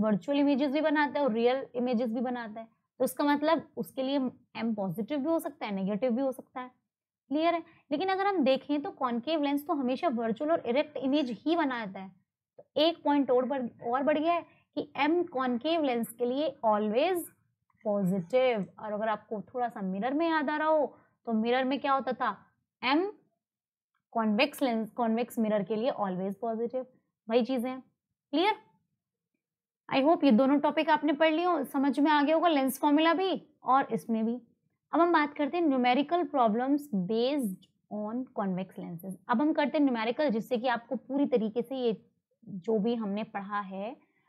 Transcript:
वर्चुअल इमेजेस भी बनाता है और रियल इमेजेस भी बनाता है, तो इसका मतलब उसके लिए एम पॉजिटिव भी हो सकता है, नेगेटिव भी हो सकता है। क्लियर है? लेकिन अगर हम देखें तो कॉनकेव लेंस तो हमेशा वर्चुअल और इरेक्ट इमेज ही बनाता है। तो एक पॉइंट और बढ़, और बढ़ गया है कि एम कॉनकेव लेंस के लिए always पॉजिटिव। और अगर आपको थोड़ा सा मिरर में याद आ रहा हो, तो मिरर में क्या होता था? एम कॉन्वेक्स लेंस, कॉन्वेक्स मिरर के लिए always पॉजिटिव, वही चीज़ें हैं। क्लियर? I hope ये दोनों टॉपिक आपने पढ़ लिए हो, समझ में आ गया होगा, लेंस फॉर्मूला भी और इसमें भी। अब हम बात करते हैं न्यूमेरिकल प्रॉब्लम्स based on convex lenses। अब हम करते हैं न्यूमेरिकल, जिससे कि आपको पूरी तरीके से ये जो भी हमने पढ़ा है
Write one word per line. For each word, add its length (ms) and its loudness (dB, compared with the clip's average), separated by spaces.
वर्चुअल 380 0
इमेजेस 340 2
भी 80 0
बनाता 400 0
है 60 2
और 60 0
रियल 420 0
इमेजेस 360 -2
भी 100 -4
बनाता 400 -6
है, 80 -18
तो 40 0
इसका 200 -2
मतलब 420 2
उसके 260 -6
लिए 280 -2
एम 180 -2
पॉजिटिव 440 -4
भी 80 -2
हो 140 2
सकता 260 -8
है, 80 -4
नेगेटिव 380 -2
भी 100 0
हो 100 0
सकता 280 -14
है। 100 -12
क्लियर 240 2
है? 80 -2
लेकिन 180 -2
अगर 180 0
हम 180 2
देखें 380 2
तो 100 -8
कॉनकेव 500 -2
लेंस 240 0
तो 80 0
हमेशा 360 0
वर्चुअल 400 -2
और 180 0
इरेक्ट 280 0
इमेज 420 0
ही 180 0
बनाता 440 -4
है। 100 -14
तो 60 -20
एक 260 2
पॉइंट 260 2
और 140 4
बढ़, 240 -2
और 200 -2
बढ़ 160 2
गया 140 2
है 120 -2
कि 200 -4
एम 280 2
कॉनकेव 600 -2
लेंस 280 -2
के 120 -6
लिए 240 0
always 580 2
पॉजिटिव। 840 0
और 140 -8
अगर 160 -2
आपको 360 -4
थोड़ा 240 -4
सा 140 -12
मिरर 320 -2
में 140 0
याद 220 0
आ 60 -2
रहा 120 0
हो, 260 2
तो 80 -4
मिरर 300 2
में 160 -2
क्या 120 0
होता 220 0
था? 220 -4
एम 280 0
कॉन्वेक्स 480 0
लेंस, 280 -2
कॉन्वेक्स 480 -2
मिरर 240 0
के 140 -4
लिए 160 -2
always 440 -4
पॉजिटिव, 500 -6
वही 160 2
चीज़ें 260 -2
हैं। 100 -12
क्लियर? 220 2
I 140 2
hope 220 4
ये 80 6
दोनों 280 6
टॉपिक 300 2
आपने 240 2
पढ़ 180 4
लिए 120 0
हो, 200 0
समझ 360 0
में 100 4
आ 120 4
गया 120 2
होगा, 140 4
लेंस 300 2
फॉर्मूला 360 4
भी 260 0
और 280 2
इसमें 340 -2
भी। 140 -4
अब 80 2
हम 120 4
बात 220 2
करते 220 -2
हैं 80 2
न्यूमेरिकल 600 2
प्रॉब्लम्स 640 2
based 600 -2
on 260 -6
convex 440 -4
lenses। 360 -12
अब 120 2
हम 120 2
करते 260 0
हैं 60 4
न्यूमेरिकल, 460 0
जिससे 280 -2
कि 100 -2
आपको 300 -4
पूरी 280 -2
तरीके 360 0
से 140 -8
ये 200 0
जो 360 -4
भी 160 0
हमने 320 -4
पढ़ा 340 -8
है 360 -10